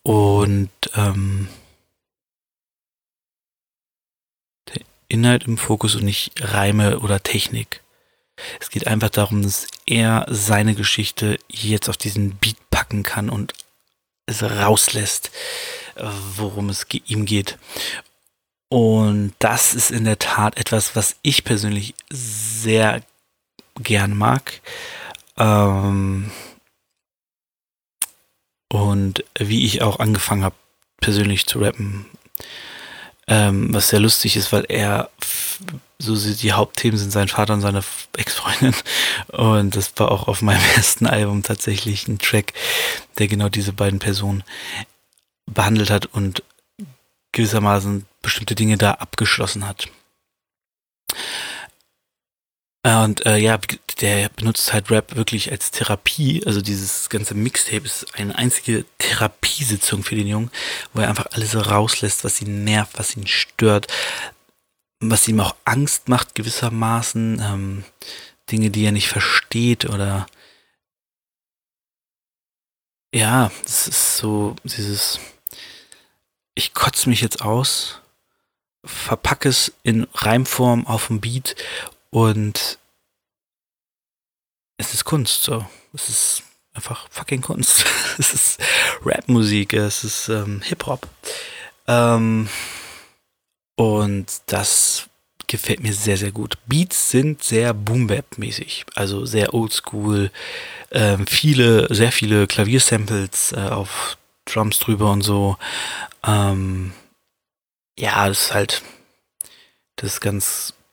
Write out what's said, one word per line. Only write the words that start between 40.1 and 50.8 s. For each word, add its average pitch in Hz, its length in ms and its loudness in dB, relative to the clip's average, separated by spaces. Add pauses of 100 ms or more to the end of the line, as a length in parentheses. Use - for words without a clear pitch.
auch - 160 0
auf 104 140 -2
meinem 95 280 4
<laughs> - 60 4
ersten 113 320 2
Album 104 340 2
tatsächlich 104 640 -4
ein 107 140 -4
Track, - 320 0 (680)
der 104 80 2
genau 104 220 0
diese 98 240 -2
beiden 98 260 0
Personen 98 460 -2 (1040)
behandelt 104 440 2
hat 101 160 2
und 98 380 -4 (880)
gewissermaßen 101 720 2 (160)
bestimmte 107 320 -4
Dinge 107 220 4
da 101 160 4
abgeschlossen - 760 -2
hat. - 220 -8 (3000)